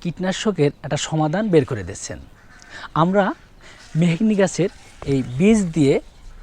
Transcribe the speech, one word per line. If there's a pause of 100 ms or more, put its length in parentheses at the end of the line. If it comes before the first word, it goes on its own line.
কীটনাশকের (120)
একটা
সমাধান
বের
করে
দিচ্ছেন। (760)
আমরা (720)
মেহগনি
গাছের (360)
এই (180)
বীজ (160)
দিয়ে (500)